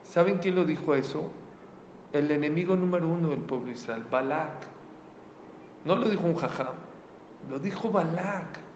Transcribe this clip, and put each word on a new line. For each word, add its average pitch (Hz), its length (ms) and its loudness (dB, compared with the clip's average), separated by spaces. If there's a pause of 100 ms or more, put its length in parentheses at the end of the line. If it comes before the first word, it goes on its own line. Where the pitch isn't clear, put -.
¿Saben 185 340 4
quién 180 180 2
lo 180 80 6
dijo 151 320 2
eso? 147 360 -2 (800)
El 147 180 4
enemigo 151 440 4
número 180 320 4
uno 165 220 2
del 143 100 0
pueblo 123 280 -4
de 123 60 -6
Israel, 113 360 -6
Balak. 139 580 0 (1160)
No 165 140 4
lo 240 120 4
dijo 196 140 2
un 170 120 4
jajam, 127 400 -2 (720)
lo 135 100 -4
dijo 196 300 -2
Balak. 180 720 0 (160)